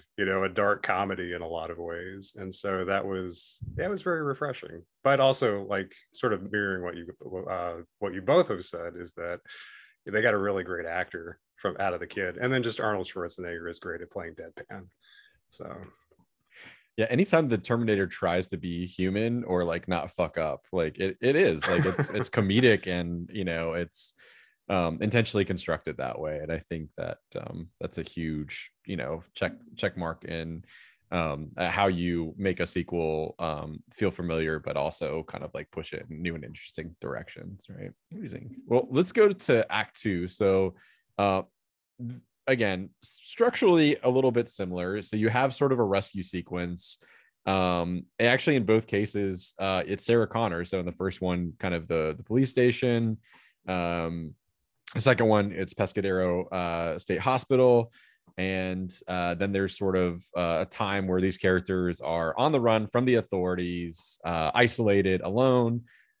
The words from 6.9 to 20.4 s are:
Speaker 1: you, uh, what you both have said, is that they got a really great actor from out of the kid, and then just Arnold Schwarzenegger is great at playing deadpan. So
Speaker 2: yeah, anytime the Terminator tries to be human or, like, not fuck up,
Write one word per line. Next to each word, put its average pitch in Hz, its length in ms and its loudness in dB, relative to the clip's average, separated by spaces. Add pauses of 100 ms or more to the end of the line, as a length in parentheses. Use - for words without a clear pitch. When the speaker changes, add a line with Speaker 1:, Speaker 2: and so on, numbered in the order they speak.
Speaker 1:
you, 90 540 -10
uh, 87 320 -4 (160)
what 95 160 -4
you 95 80 -6
both 151 260 4
have 90 160 -4
said, 85 320 -8
is 87 180 -12
that 87 260 -8 (640)
they 104 180 0
got 117 120 4
a 104 40 0
really 98 240 -2
great 85 240 -6
actor 85 520 -6 (180)
from 95 240 -4
out 95 140 0
of 85 60 -6
the 87 60 -6
kid, 90 300 -6
and 123 160 -2
then 127 100 2
just 113 160 -4
Arnold 104 300 -2
Schwarzenegger 85 600 -8
is 85 100 -8
great 85 240 -10
at 87 80 -14
playing 85 240 -10
deadpan. 87 520 -16 (640)
So - 260 -14 (1200)
Speaker 2:
yeah, 113 140 2
anytime 160 380 4
the 113 100 2
Terminator 110 480 2
tries 90 420 0
to 98 80 -6
be 87 300 -4
human 107 580 0
or, 90 200 2
like, 85 220 -2
not 87 260 -2
fuck 85 260 -2
up, 78 240 -2 (100)